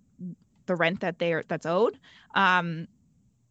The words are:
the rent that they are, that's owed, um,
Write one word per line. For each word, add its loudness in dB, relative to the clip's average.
the 0
rent 0
that -4
they 0
are, -2
that's -6
owed, 2
um, 0